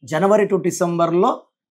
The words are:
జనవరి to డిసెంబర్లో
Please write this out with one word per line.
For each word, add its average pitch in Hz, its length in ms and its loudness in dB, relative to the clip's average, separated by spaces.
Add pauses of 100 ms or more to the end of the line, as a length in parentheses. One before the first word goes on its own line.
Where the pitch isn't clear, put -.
జనవరి 196 420 2
to 190 140 -2
డిసెంబర్లో 175 800 0 (300)